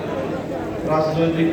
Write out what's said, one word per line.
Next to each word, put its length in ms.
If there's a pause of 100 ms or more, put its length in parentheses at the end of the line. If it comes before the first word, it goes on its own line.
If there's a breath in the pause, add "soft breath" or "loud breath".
(920)
রাজনৈতিক 600